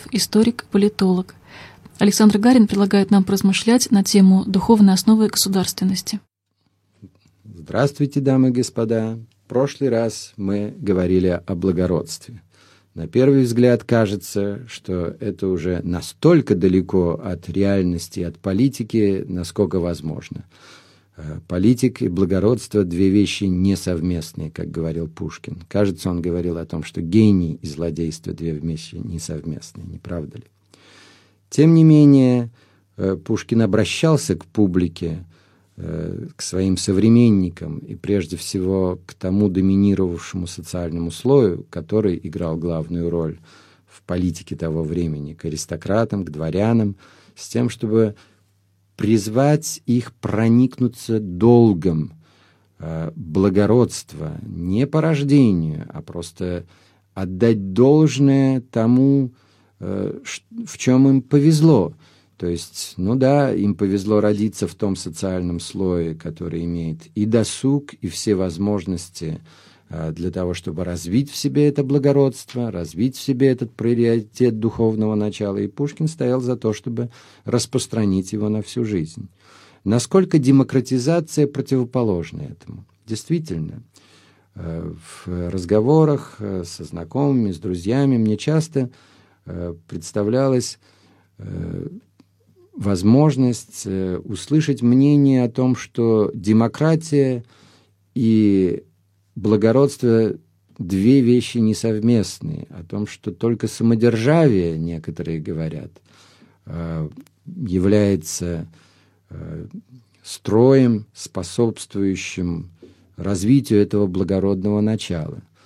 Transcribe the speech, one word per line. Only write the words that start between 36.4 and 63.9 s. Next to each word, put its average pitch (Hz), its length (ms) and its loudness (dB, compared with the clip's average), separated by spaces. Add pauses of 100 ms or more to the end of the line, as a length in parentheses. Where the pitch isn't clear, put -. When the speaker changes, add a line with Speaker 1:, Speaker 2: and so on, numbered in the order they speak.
Speaker 2:
своим 92 360 -2
современникам 98 1040 4
и - 160 -14
прежде 92 420 -4
всего 92 680 -2
к - 80 -20
тому 98 360 0
доминировавшему 95 960 0
социальному 85 640 -8
слою, 117 580 2
который 95 540 -2
играл 82 320 -6
главную 85 540 -4
роль 82 300 -4 (460)
в - 180 -20
политике 90 520 -6
того 80 280 -6
времени, 78 500 -6
к - 100 -18
аристократам, 92 800 -4
к 82 60 -10
дворянам, 98 640 -2 (400)
с - 140 -20
тем, 120 200 -2
чтобы 110 460 0 (840)
призвать 113 840 0
их 120 300 -2
проникнуться 117 1080 0
долгом, 95 880 4 (680)
э, 80 360 -10
благородства, 95 1300 0
не 95 460 -4
по 156 120 -2
рождению, 135 880 2
а - 140 -14
просто 87 640 -8 (480)
отдать 98 580 0
должное 135 880 4
тому, 127 720 2 (480)
э, 98 460 -6
ш-, - 180 -14 (240)
в - 100 -16
чём 131 300 4
им 135 140 4
повезло. 147 720 4 (420)
То 90 120 -6
есть, - 500 -8
ну 95 180 0
да, 135 380 2
им 98 220 0
повезло 101 440 0